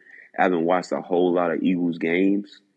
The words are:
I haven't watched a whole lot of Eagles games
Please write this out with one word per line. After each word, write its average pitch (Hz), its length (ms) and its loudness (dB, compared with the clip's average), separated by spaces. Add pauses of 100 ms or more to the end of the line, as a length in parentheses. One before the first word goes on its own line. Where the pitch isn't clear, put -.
(380)
I - 40 0
haven't 90 220 2
watched 87 280 -2
a 71 80 -2
whole 90 320 0
lot 87 200 0
of 76 100 -4
Eagles 87 360 0
games 95 640 0 (160)